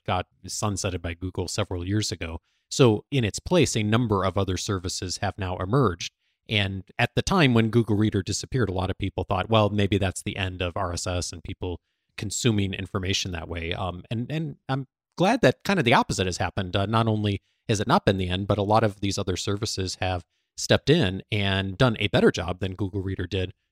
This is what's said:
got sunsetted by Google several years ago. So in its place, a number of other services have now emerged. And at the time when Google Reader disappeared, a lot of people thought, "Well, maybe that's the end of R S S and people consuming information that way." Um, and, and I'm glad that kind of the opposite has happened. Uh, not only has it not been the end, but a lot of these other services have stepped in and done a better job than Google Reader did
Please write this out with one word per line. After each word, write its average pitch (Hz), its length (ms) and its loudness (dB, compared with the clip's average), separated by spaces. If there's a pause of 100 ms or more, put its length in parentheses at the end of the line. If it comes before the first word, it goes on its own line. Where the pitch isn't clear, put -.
got 92 200 -2 (200)
sunsetted 95 560 -4
by 85 120 -6
Google 90 340 -6
several 90 380 -4
years 104 240 0
ago. 82 300 -8 (300)
So 113 400 6
in 135 140 2
its - 140 -2
place, 170 380 2
a 110 60 0
number 107 420 2
of 92 120 -2
other 95 200 0
services 92 600 -4
have 98 200 -4
now 92 200 -4
emerged. 98 540 0 (360)
And 98 360 0 (140)
at 120 160 0
the 120 80 2
time 151 320 4
when 113 160 4
Google 110 260 2
Reader 101 260 2
disappeared, 104 460 -2
a 90 60 -4
lot 92 160 -2
of - 80 -8
people 95 260 -4
thought, 92 240 -2
"Well, 107 220 4
maybe 101 260 2
that's 92 260 -2
the - 140 -6
end 92 240 -4
of 87 160 -4
R 92 160 -4
S - 140 -6
S 90 260 -4
and 85 100 -14
people 92 380 -8 (380)
consuming 101 560 0
information 95 580 -4
that 82 160 -8
way." 82 240 -6
Um, 90 380 -8
and, 117 200 -6
and 151 260 -8 (120)
I'm 135 180 -4 (300)
glad 214 240 2
that - 240 4
kind 196 140 0
of 123 80 0
the 120 80 6
opposite 101 320 2
has 90 100 -4
happened. 92 400 -4
Uh, 98 80 2
not 113 220 2
only 104 340 0 (280)
has 107 120 2
it 101 60 -4
not 165 180 2
been 98 140 4
the 92 100 -2
end, 95 180 -2
but 101 120 0
a 101 40 0
lot 107 220 4
of 101 160 -2
these 98 160 -2
other 92 220 -2
services 101 640 -4
have 92 240 -2 (320)
stepped - 340 2
in 95 320 2 (100)
and 98 460 0
done 120 200 4
a 104 100 0
better 220 220 4
job 90 300 -4
than 95 140 -4
Google 98 260 -4
Reader 95 260 -4
did 92 280 -4 (180)